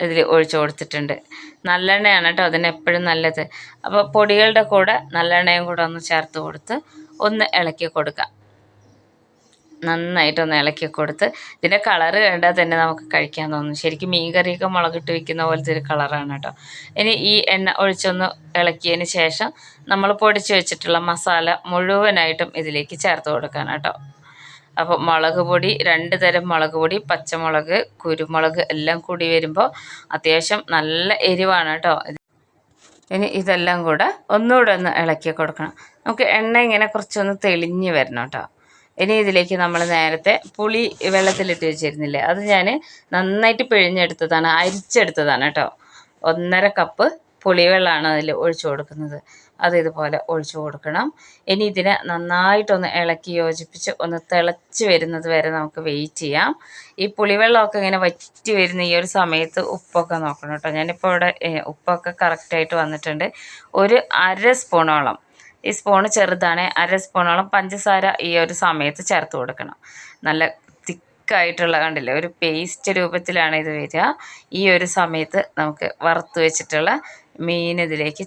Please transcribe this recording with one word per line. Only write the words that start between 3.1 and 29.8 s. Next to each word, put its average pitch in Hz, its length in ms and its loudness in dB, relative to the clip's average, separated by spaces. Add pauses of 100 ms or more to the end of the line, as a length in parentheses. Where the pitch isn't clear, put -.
അപ്പോൾ 202 280 2
പൊടികളുടെ 214 540 6
കൂടെ 202 300 4 (180)
നല്ലെണ്ണയും 175 540 2
കൂടെ 170 160 -2
ഒന്ന് 165 180 -2
ചേർത്ത് 160 380 -4
കൊടുത്ത് 156 380 -8 (440)
ഒന്ന് 214 340 2
ഇളക്കി 165 340 -2
കൊടുക്കുക. 151 380 -4 (1600)
നന്നായിട്ടൊന്ന് 165 760 0
ഇളക്കി 151 300 0
കൊടുത്ത് 151 400 -2 (260)
ഇതിൻ്റെ 190 260 0
കളർ 180 420 2
കണ്ടാൽ 175 320 4
തന്നെ 170 240 2
നമുക്ക് 160 320 0
കഴിക്കാൻ 151 420 -2
തോന്നും. 147 240 -4
ശരിക്കും 160 360 -4
മീൻ 170 220 -2
കറിയൊക്കെ 180 360 0
മുളകിട്ട് 170 440 -2
വെക്കുന്ന 165 320 -4
പോലത്തെ 160 280 -2
ഒരു 143 100 -2
കളറാണ് 143 500 -4
കേട്ടോ. 139 180 -10 (460)
ഇനി 214 160 2 (100)
ഈ 208 120 2 (140)
എണ്ണ 190 300 0
ഒഴിച്ചൊന്ന് 185 480 0 (300)
ഇളക്കിയതിന് 170 540 0
ശേഷം 165 380 -2 (400)
നമ്മൾ 196 240 2
പൊടിച്ച് 208 420 2
വെച്ചിട്ടുള്ള 170 460 0
മസാല 170 640 0
മുഴുവനായിട്ടും 180 920 0
ഇതിലേക്ക് 151 440 -6
ചേർത്ത് 156 320 -2
കൊടുക്കണം 143 420 -4
കേട്ടോ. 147 220 -4 (840)
അപ്പോൾ 165 260 0
മുളക് 165 420 2
പൊടി, 175 260 2 (120)
രണ്ട് 170 340 0
തരം 175 320 2
മുളക് 160 300 0
പൊടി, 165 240 0
പച്ചമുളക്, 160 760 -2 (200)
കുരുമുളക് 160 720 -2
എല്ലാം 156 300 -2
കൂടി 170 280 -4
വരുമ്പോൾ 165 400 2 (440)